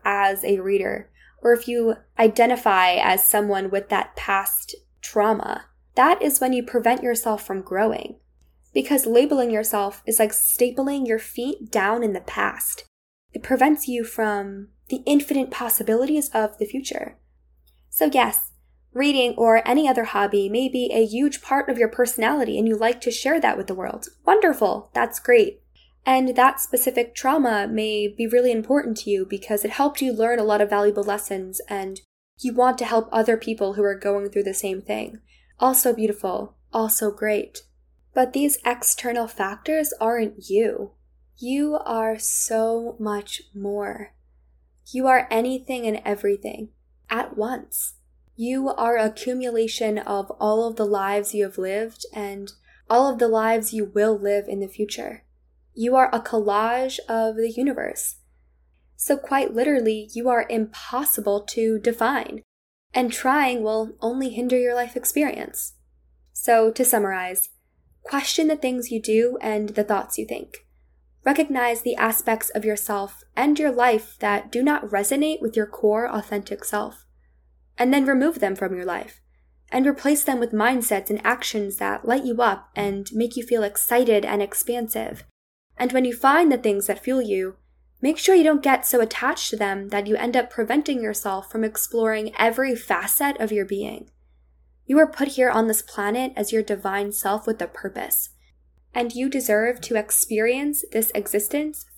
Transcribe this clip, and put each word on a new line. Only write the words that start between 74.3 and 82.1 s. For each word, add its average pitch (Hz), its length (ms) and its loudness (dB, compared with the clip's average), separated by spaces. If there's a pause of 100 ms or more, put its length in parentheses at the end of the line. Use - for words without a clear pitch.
do 240 100 0
not 277 280 0
resonate 277 500 0
with 220 160 -2
your 208 100 0
core 214 420 0
authentic 202 560 -6
self, - 400 -6 (720)
and 247 160 2
then 277 140 4
remove 277 320 2
them 190 160 0
from 190 220 -4
your 180 80 -8
life, - 360 -8 (520)
and 262 160 4
replace 285 340 2
them 262 160 0
with 233 140 -2
mindsets 220 580 0
and 208 160 -2
actions 208 520 -4
that 202 280 -4
light 262 180 0